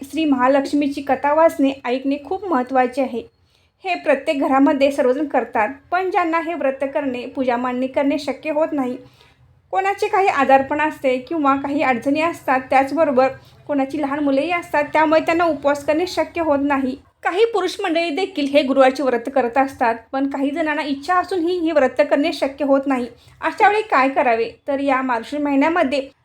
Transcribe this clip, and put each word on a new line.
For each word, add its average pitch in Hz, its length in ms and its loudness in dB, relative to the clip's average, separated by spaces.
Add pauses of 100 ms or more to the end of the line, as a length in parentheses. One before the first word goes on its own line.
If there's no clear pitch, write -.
श्री 285 220 -4
महालक्ष्मीची 277 760 2
कथा 277 320 0
वाचणे, 320 380 4 (120)
ऐकणे 269 400 -2
खूप 381 200 -6
महत्त्वाचे 254 580 0
आहे. 233 400 -8 (420)
हे 359 100 -2
प्रत्येक 302 460 0
घरामध्ये 277 500 4
सर्वजण 277 360 0
करतात, 226 420 0 (220)
पण 370 200 -2
ज्यांना 339 300 0
हे 320 140 -6
व्रत 277 300 -2 (100)
करणे, 254 320 -4
पूजा 254 300 -2
मांडणी 247 300 -2
करणे 277 320 0
शक्य 277 320 -6
होत 311 220 0
नाही, 254 240 -2 (760)
कोणाचे 392 380 -2
काही 403 200 2
आजारपण 269 520 2
असते 294 380 -2
किंवा 277 380 0
काही 285 260 -2
अडचणी 269 380 0
असतात, 294 400 0 (100)
त्याचबरोबर 277 580 2 (380)
कोणाची 285 360 -2
लहान 277 160 -2
मुलेही 285 320 0
असतात, 339 420 -2
त्यामुळे 311 280 4
त्यांना 330 240 0
उपवास 285 400 0
करणे 311 220 0
शक्य 330 340 -4
होत 294 220 2
नाही. 269 340 0 (260)
काही 370 220 0
पुरुष 392 380 0
मंडळी 339 280 0
देखील 294 360 -4
हे 285 160 4
गुरुवारचे 262 400 2
व्रत 240 320 -2
करत 233 240 0
असतात, 269 360 0 (180)
पण 269 180 -2
काही 277 200 -2
जणांना 302 320 -2
इच्छा 285 320 -4
असूनही 359 440 0
हे 330 140 -2
व्रत 262 280 2 (100)
करणे 302 220 2
शक्य 285 320 -4
होत 269 220 4
नाही. 247 200 -2 (340)
अशा 320 280 2
वेळी 427 140 2
काय 285 260 2
करावे? 233 420 0 (180)
तर 277 120 -2
या 269 220 0
मार्गशीर्ष 254 420 -4
महिन्यामध्ये 285 560 0 (240)